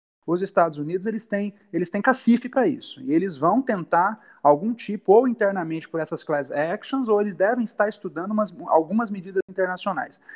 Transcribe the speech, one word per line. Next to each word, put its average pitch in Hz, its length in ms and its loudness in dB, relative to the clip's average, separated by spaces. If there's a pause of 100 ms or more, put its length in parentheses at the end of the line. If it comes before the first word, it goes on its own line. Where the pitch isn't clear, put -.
(260)
Os 175 160 -2
Estados 170 360 0
Unidos, 170 280 -4
eles 220 200 -4
têm, 202 280 -4 (180)
eles 175 180 -2
têm 202 120 -4
cacife 247 460 2
pra 254 180 2
isso, - 360 -4
e 131 120 -4
eles 175 240 2
vão 175 240 2
tentar 190 580 0 (220)
algum 156 320 4
tipo, 202 400 0
ou 247 140 8
internamente 190 600 -2
por 165 120 -6
essas 156 240 -6
class 143 260 -2
actions, 208 600 -4
ou 208 120 4
eles 208 140 -4
devem 226 280 0
estar 208 260 -2
estudando 185 420 -8
umas, 214 220 -2 (140)
algumas 180 420 2
medidas 190 400 -6
internacionais. 185 720 -4 (140)